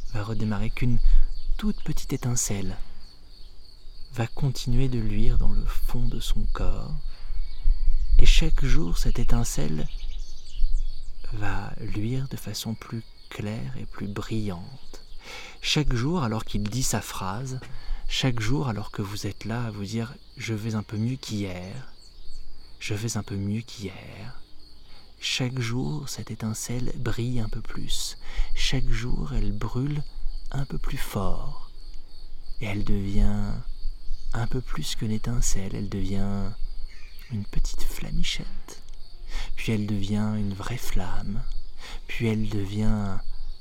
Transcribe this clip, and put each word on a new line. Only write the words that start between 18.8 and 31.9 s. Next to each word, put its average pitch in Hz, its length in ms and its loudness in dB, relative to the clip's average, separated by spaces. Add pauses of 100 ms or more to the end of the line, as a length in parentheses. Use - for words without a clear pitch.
que - 120 -10
vous 101 240 -10
êtes - 180 -10
là 113 200 -6
à 113 60 -8
vous 101 140 -12
dire « 113 300 -8 (220)
Je 120 160 -10
vais 107 240 -6
un 104 60 -6
peu 104 160 -10
mieux 120 180 -4
qu'hier, 98 760 -10 (880)
je - 160 -8
vais 110 220 -6
un 101 60 -6
peu 101 140 -12
mieux 101 260 -6
qu'hier », - 800 -14 (800)
chaque 127 380 -6
jour, 135 520 -6
cette - 200 -12
étincelle 117 680 -6
brille 117 440 -2
un 110 80 -2
peu 110 140 -6
plus. - 560 -2 (360)
Chaque 131 360 4
jour, 131 420 0
elle 104 200 0
brûle 131 500 -4 (480)
un 139 160 -2
peu 160 100 -6
plus - 220 -2
fort. - 720 0 (920)